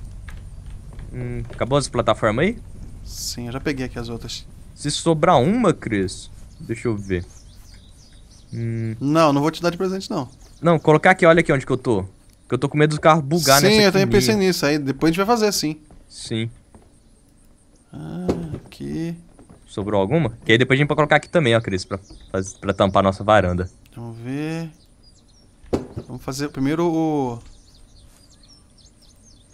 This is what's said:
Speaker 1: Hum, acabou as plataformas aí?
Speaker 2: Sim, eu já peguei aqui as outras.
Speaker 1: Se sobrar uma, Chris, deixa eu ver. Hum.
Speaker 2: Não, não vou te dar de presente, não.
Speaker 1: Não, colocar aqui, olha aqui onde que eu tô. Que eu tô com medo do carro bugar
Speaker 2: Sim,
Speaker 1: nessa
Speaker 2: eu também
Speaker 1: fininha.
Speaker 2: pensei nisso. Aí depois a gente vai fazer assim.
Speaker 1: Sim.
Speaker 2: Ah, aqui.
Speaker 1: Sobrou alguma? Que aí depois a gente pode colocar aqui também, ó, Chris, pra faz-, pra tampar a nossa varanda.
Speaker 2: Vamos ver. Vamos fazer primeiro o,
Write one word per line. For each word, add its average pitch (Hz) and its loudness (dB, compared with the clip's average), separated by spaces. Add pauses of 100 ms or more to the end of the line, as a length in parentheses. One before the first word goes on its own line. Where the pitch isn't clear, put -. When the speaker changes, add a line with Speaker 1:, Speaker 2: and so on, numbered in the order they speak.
(1120)
Speaker 1:
Hum, 123 -8
acabou 117 -2
as 139 -2
plataformas 113 0
aí? 233 -2 (480)
Speaker 2:
Sim, - -10
eu 117 -10
já 135 -6
peguei 135 -6
aqui 123 -10
as 117 -10
outras. 117 -12 (300)
Speaker 1:
Se 147 -6
sobrar 165 2
uma, 196 2
Chris, - -4 (300)
deixa 110 -8
eu 110 -2
ver. 95 -4 (1300)
Hum. 113 -4
Speaker 2:
Não, 147 4
não 143 2
vou 156 0
te 165 -10
dar 175 0
de 170 -8
presente, 190 -6
não. 151 -4 (340)
Speaker 1:
Não, 165 2
colocar 151 4
aqui, 190 4
olha 165 8
aqui 165 2
onde 135 -2
que - -4
eu 127 0
tô. 110 -2 (460)
Que 123 -2
eu - -2
tô 139 -2
com 151 -4
medo 151 4
do 147 -8
carro 160 6
bugar 139 4
Speaker 2:
Sim, 185 4
Speaker 1:
nessa 214 6
Speaker 2:
eu 196 6
também 190 4
Speaker 1:
fininha. 208 6
Speaker 2:
pensei 214 2
nisso. 185 2
Aí 147 2
depois 139 0
a - 2
gente 165 -2
vai - -
fazer 220 2
assim. 156 -2 (300)
Speaker 1:
Sim. 113 -6 (1400)
Speaker 2:
Ah, 165 -10 (380)
aqui. 156 -8 (500)
Speaker 1:
Sobrou 104 -2
alguma? 120 0
Que 113 4
aí 113 8
depois 131 4
a - 0
gente 143 2
pode 143 -2
colocar 151 4
aqui - 0
também, 135 4
ó, 113 4
Chris, 95 -4
pra 98 -8 (340)
faz-, 95 -4
pra 98 -4
tampar 98 4
a 98 4
nossa 95 0
varanda. 92 4 (260)
Speaker 2:
Vamos 117 -14
ver. 151 -8 (1400)
Vamos 123 -12
fazer 139 -6
primeiro 143 0
o, 151 -2 (2250)